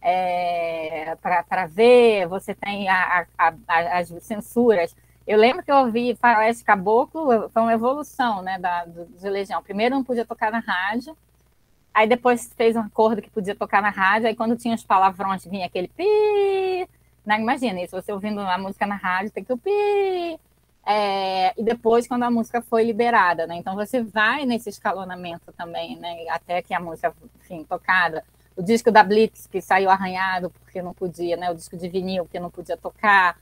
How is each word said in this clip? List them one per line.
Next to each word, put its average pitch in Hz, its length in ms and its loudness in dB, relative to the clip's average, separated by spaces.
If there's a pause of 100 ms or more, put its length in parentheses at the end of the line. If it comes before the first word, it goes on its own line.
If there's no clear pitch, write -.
é, 170 1160 -2
pra, 180 220 0
pra 180 240 -2
ver, 220 600 6
você 190 280 -6
tem 202 340 -6
a, 180 380 2 (100)
a, 165 160 4 (160)
a, 170 300 0
as 175 100 -4 (140)
censuras. 214 720 0 (300)
Eu 214 120 2
lembro 247 240 4
que - 80 -4
eu 277 60 6
ouvi 240 380 2
Faroeste 233 500 2
Caboclo, 220 840 2
foi 226 120 2
uma 226 120 2
evolução, 240 680 -2
né, 185 180 -8
da, 175 280 -4
do, 170 180 -16
de 180 240 -10
Legião. 196 340 -4
Primeiro 220 320 0
não 277 80 0
podia 233 220 -2
tocar 226 260 -4
na 226 100 -4
rádio, 220 540 -4 (760)
aí 220 160 4
depois 240 480 2
fez 226 200 2
um 233 40 0
acordo 220 400 0
que - 100 -18
podia 202 240 -4
tocar 202 280 0
na 208 80 2
rádio, 196 380 2
aí 220 80 -2
quando 226 200 -2
tinha 233 180 -4
os 220 100 -8
palavrões, 190 600 0
vinha 180 220 -8
aquele 180 220 -4
pi, 392 1000 0 (360)
né? 208 160 0
Imagina 226 420 -2
isso, 180 180 -8
você 214 120 -10
ouvindo 202 280 -6
a 185 180 -4
música 196 280 -6
na 202 100 -4
rádio, 190 360 -4
tem 196 120 -10
que - 80 -6
o 254 60 -6
pi. 392 800 -2 (480)
É, 190 720 0
e - 20 -4
depois, 233 460 0
quando 247 140 -2
a 240 80 0
música 233 320 -2
foi 226 220 0
liberada, 208 600 2
né? 170 80 -8
Então, 175 220 -8
você 208 260 -4
vai 226 440 -2
nesse 226 240 -4
escalonamento 180 840 -8
também, 170 420 -10
né? 165 320 -12
Até 175 320 -4
que - 100 -10
a - 80 -2
música, 165 320 -6 (260)
enfim, 160 300 -14
tocada. 175 560 0 (320)
O 190 60 -8
disco 226 280 2
da 208 140 8
Blitz, 208 420 0
que 190 140 -8
saiu 190 300 2
arranhado 185 600 -2
porque - 300 -14
não 175 140 -10
podia, 170 420 -4
né? 175 140 -4
O 170 40 -4
disco 170 220 -16
de 175 100 -10
vinil 185 460 -4
que 180 80 -8
não 175 100 -8
podia 170 280 -10
tocar 185 640 2